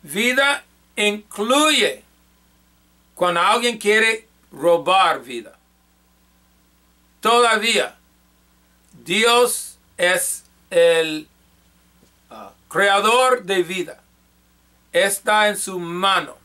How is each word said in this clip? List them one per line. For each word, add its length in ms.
Vida 600
incluye 1080
cuando 240
alguien 380
quiere 500
robar 680
vida. 300
Todavía, 760
Dios 840
es 480
el, 580
ah, 220
creador 760
de 180
vida. 380
Está 560
en 80
su 220
mano 680